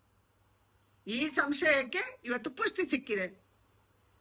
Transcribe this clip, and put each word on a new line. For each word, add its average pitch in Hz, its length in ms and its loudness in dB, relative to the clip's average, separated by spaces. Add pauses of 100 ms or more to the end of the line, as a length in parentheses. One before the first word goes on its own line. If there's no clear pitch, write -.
(1080)
ಈ 247 220 -2
ಸಂಶಯಕ್ಕೆ 294 960 2
ಇವತ್ತು 247 260 -2
ಪುಷ್ಟಿ 403 340 0
ಸಿಕ್ಕಿದೆ. 202 600 -4 (760)